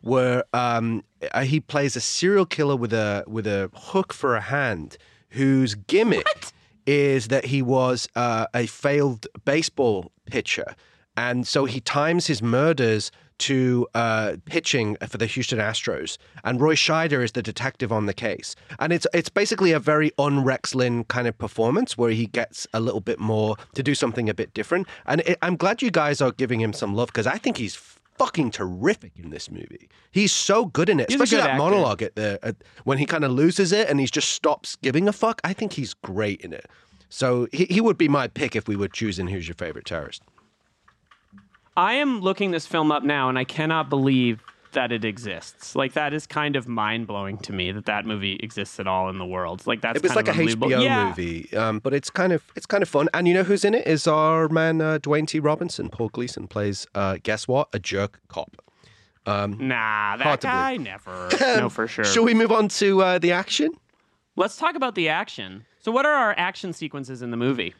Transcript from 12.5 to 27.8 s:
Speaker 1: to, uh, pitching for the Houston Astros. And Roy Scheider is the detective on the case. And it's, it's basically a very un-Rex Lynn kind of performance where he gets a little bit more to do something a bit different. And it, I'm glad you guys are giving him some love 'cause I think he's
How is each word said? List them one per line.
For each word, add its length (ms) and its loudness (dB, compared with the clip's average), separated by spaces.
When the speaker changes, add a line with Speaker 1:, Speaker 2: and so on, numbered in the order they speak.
Speaker 1:
to, 560 2
uh, 420 0
pitching 500 0
for 100 -10
the 80 0
Houston 340 -4
Astros. 560 -4
And 160 0
Roy 140 6
Scheider 500 2
is 80 -2
the 100 -4
detective 500 -4
on 140 0
the 80 -2
case. 420 -6
And 120 0
it's, 220 0
it's 140 0
basically 440 2
a 80 4
very 380 4
un-Rex 560 2
Lynn 300 0
kind 240 -2
of 100 -4
performance 600 0
where 120 4
he 160 0
gets 480 -6
a 60 0
little 200 -2
bit 200 -4
more 360 0
to 80 -4
do 120 0
something 340 -2
a 60 -2
bit 200 -6
different. 320 -2
And 160 0
it, 200 0
I'm 140 0
glad 260 0
you 80 0
guys 300 0
are 120 2
giving 280 -2
him 120 0
some 220 -4
love 180 -2
'cause 140 -2
I 120 0
think 200 -2
he's 160 -6